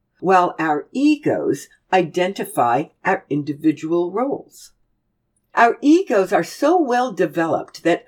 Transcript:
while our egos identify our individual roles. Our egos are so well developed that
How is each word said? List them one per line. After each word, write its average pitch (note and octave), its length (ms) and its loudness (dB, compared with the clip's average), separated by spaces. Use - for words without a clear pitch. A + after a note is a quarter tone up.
while F3+ 400 2
our D#3 320 -4
egos - 800 -2
identify F3+ 960 0
our F#3+ 240 -2
individual D#3 840 -2
roles. - 640 -8
Our A#3 240 4
egos C4 540 2
are F3 100 2
so D#4+ 380 0
well B3 320 0
developed - 720 -4
that E3+ 240 0